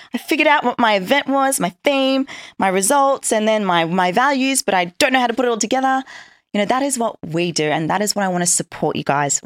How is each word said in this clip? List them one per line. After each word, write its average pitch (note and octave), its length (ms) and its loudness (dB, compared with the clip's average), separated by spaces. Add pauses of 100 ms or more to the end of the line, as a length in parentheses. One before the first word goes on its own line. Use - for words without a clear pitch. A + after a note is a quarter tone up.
(140)
I B3 40 -4
figured D4+ 300 0
out D4 180 4
what B3 140 -2
my A3 160 4
event G#3 320 0
was, C4+ 320 0
my - 100 -2 (140)
theme, C4+ 440 2 (300)
my F#3+ 100 0
results, C4 640 2
and G#3+ 160 0
then G#3+ 160 0
my, F3 220 2
my F3+ 260 0
values, C4+ 500 0
but - 120 -2
I F3+ 120 2 (140)
don't C4+ 140 0
know C4 60 2
how B3 80 0
to A#3 60 -2
put C4 120 0
it B3 40 2
all A3+ 80 -2
together." C4 460 0 (500)
You G#3 80 0
know, G#3 40 0
that A#3+ 160 0
is C#4 160 -2
what A#3 280 -4
we E3+ 260 -2
do. D3+ 140 -2
And D3+ 240 -2
that F#3 120 0
is G#3 140 -2
what G3+ 100 -2
I F#3+ 40 0
want F3+ 120 -2
to F3 60 0
support - 480 -2
you D3+ 80 -6
guys C#3+ 420 0